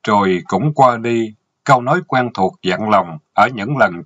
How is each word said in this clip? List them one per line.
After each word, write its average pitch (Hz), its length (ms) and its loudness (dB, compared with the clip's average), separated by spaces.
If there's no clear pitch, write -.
rồi 98 440 2
cũng 127 260 -2
qua 123 240 4
đi, 113 360 -2
câu 135 180 2
nói 147 260 -2
quen 127 260 0
thuộc 92 300 -4
dặn 92 260 -4
lòng 87 280 0
ở 104 200 2
những 120 240 -6
lần 90 280 0